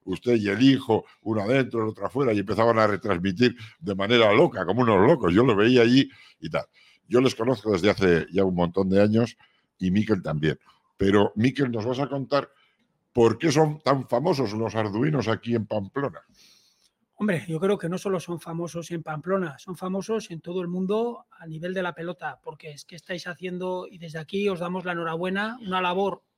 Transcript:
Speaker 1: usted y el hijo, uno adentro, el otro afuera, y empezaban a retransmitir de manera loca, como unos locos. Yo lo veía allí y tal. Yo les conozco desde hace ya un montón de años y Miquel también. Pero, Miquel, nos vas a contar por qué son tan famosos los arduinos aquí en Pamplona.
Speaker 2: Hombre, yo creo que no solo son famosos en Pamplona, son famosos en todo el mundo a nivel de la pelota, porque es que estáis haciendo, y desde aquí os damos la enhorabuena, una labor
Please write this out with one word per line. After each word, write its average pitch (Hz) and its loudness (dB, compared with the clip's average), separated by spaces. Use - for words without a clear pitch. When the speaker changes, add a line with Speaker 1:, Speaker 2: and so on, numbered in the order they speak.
Speaker 1:
usted 104 -2
y 104 0
el 101 0
hijo, 131 4
uno 110 -2
adentro, 117 0
el 110 -2
otro 98 -12
afuera, 127 -2
y 104 2
empezaban 104 2
a 110 4
retransmitir 98 0
de 95 -4
manera 107 4
loca, 123 4
como 104 0
unos 104 6
locos. 120 4
Yo 107 6
lo 127 4
veía 117 6
allí 123 6
y 80 -10
tal. 71 -4
Yo 110 4
les 131 2
conozco 113 -2
desde 95 2
hace 90 2
ya 95 2
un 92 0
montón 87 0
de 95 4
años 110 2
y 92 0
Miquel 98 0
también. 76 -2
Pero, 101 2
Miquel, 131 0
nos 110 -6
vas 123 -4
a 143 -2
contar 135 -4
por 117 4
qué 160 0
son 151 2
tan 131 0
famosos 135 0
los 110 -4
arduinos 113 -2
aquí 113 -2
en 107 -2
Pamplona. 107 -6
Speaker 2:
Hombre, 180 -4
yo 160 -6
creo 196 0
que 175 -6
no 185 -6
solo 190 -4
son 175 -10
famosos 165 -10
en 170 -8
Pamplona, 156 -6
son 185 -14
famosos 196 -6
en 165 -14
todo 180 -8
el 175 -8
mundo 208 -4
a - -20
nivel 165 -10
de 185 -4
la 175 -6
pelota, 170 -12
porque 160 -16
es 143 -20
que - -20
estáis 175 -12
haciendo, 180 -8
y 196 -20
desde 160 -12
aquí 196 -4
os 180 -4
damos 180 -6
la 180 -6
enhorabuena, 185 -4
una 185 -4
labor 180 -2